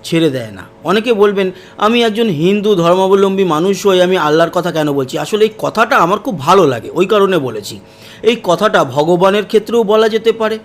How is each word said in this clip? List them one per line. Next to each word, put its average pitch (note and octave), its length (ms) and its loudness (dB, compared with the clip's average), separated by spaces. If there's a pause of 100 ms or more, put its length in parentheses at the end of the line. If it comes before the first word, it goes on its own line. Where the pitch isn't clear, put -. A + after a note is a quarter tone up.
ছেড়ে E3 260 0
দেয় B2 200 -8
না। F#2+ 120 -16 (220)
অনেকে G#3+ 280 -2
বলবেন, G3+ 380 0 (260)
"আমি A#3 260 0
একজন A3+ 260 -2
হিন্দু F#3+ 460 0
ধর্মাবলম্বী F#3+ 720 2
মানুষ F#3 420 0
হয়ে F3+ 160 4
আমি F#3 140 2
আল্লাহর D#3+ 340 2
কথা F3 220 -4
কেন D3+ 200 -2
বলছি?" C#3 260 -4
আসলে G#3 260 0
এই A3 140 0
কথাটা A3 380 0
আমার F#3 220 2
খুব G#3 200 -6
ভালো E3+ 280 4
লাগে, A#2+ 240 -4
ওই F3+ 160 0
কারণে G3 320 2
বলেছি। A2 420 -8 (420)
এই A#3+ 200 2
কথাটা F#3+ 420 0
ভগবানের F3 640 0
ক্ষেত্রেও A3 380 0
বলা A3 240 2
যেতে A3 240 0
পারে A3 320 -4